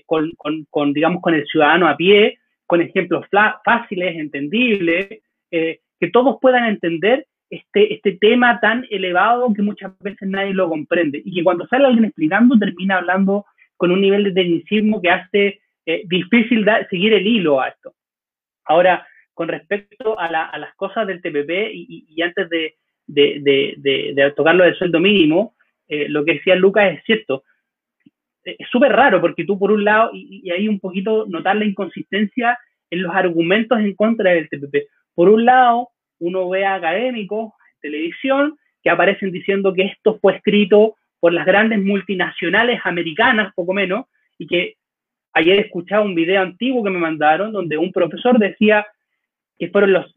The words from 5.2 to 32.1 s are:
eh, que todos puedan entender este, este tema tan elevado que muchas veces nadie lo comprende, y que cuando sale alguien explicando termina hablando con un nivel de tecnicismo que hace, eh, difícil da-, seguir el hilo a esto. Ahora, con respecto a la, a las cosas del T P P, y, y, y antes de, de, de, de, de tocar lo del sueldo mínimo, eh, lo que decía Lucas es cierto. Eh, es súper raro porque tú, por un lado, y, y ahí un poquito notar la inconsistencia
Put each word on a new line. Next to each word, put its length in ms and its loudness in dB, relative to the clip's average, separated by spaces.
eh, 300 -4
que 120 -2
todos 300 2
puedan 260 4
entender 600 -2
este, 460 0
este 180 -2
tema 480 2
tan 300 -2
elevado 640 0
que 80 -4
muchas 380 -6
veces 280 -10
nadie 240 -4
lo 160 0
comprende, 560 -4
y 100 -12
que 80 -4
cuando 240 0
sale 200 2
alguien 180 4
explicando 540 2
termina 400 -2
hablando 480 -2
con 140 0
un 100 2
nivel 240 2
de 80 -2
tecnicismo 680 0
que 100 0
hace, 500 -2
eh, 200 -4
difícil 580 0
da-, 240 0
seguir 260 0
el 120 2
hilo 340 0
a 80 -4
esto. 260 -18
Ahora, 400 2
con 160 -8
respecto 720 -8
a 120 -6
la, 140 -4
a 140 -12
las 160 -14
cosas 320 -6
del 160 -8
T 80 -8
P 140 -2
P, 280 -6
y, 160 -16
y, 200 -20
y 140 -6
antes 280 -4
de, 260 -6
de, 340 0
de, 380 0
de, 360 -4
de 180 2
tocar 220 2
lo 100 6
del 120 2
sueldo 240 -2
mínimo, 540 2
eh, 200 -6
lo 160 -2
que 100 0
decía 200 0
Lucas 380 4
es 120 -16
cierto. 400 -2
Eh, 140 -14
es 100 -18
súper 240 2
raro 280 4
porque 240 -2
tú, 140 -2
por 140 0
un 120 2
lado, 280 2
y, 320 -20
y 60 -2
ahí 180 -2
un 100 -2
poquito 480 -4
notar 300 -2
la 80 -2
inconsistencia 920 -4